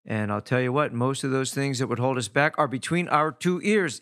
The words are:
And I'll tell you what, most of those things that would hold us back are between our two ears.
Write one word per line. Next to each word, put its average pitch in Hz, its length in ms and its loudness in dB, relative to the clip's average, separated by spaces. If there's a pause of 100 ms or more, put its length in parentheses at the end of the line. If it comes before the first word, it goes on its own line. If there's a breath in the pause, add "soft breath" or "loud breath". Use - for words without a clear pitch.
And 107 260 -2
I'll 104 80 0
tell 127 220 0
you 127 100 0
what, 143 220 0
most 127 320 -2
of 131 60 -2
those 131 220 -2
things 139 260 -2
that 127 80 -2
would 117 120 -2
hold 127 180 0
us 113 120 -4
back 147 280 0
are 147 120 2
between 170 400 -2
our 151 240 2
two 180 280 0
ears. 202 400 2